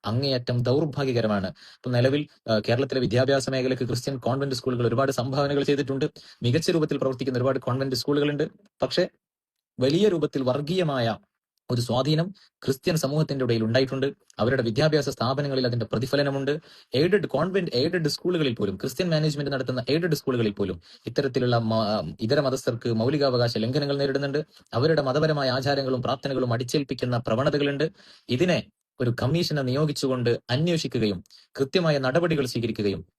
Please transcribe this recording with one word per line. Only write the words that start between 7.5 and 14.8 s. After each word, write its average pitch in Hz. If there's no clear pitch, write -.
കോൺവെന്റ് 131
സ്കൂളുകളുണ്ട്. 147
പക്ഷേ 175
വലിയ 156
രൂപത്തിൽ 151
വർഗീയമായ 135
ഒരു 120
സ്വാധീനം 151
ക്രിസ്ത്യൻ -
സമൂഹത്തിന്റെ 139
ഇടയിൽ 113
ഉണ്ടായിട്ടുണ്ട്. 131
അവരുടെ 127
വിദ്യാഭ്യാസ 143